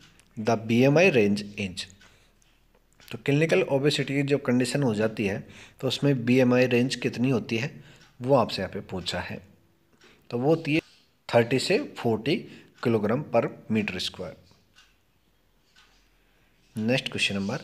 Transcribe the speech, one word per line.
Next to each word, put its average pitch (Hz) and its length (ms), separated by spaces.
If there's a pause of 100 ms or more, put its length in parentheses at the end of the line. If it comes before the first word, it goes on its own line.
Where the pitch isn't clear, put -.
(380)
the 117 180 (120)
B 113 160
M 143 140
I 185 200
range 101 260 (220)
is। 87 200 (1300)
तो 117 140
क्लिनिकल 160 360 (140)
ओबेसिटी 139 400
की 143 80
जो 139 140
कंडीशन 127 460
हो 117 120
जाती 110 300
है, 101 140 (400)
तो 135 80
उसमें 127 380
बीएमआई 123 420
रेंज 123 280
कितनी 123 340
होती 113 280
है, 131 260 (380)
वो 131 140
आपसे 104 260
यहाँ 90 120
पे 101 60 (120)
पूछा - 280
है। - 220 (880)
तो 123 100
वो 135 100
होती 160 240
है 160 60 (540)
थर्टी 117 260
से 190 180 (200)
फ़ोर्टी 117 380 (480)
किलोग्राम 113 400 (120)
per 117 60 (300)
meter 101 340
square। - 300 (2500)
Next 117 360
question 101 240
number 101 280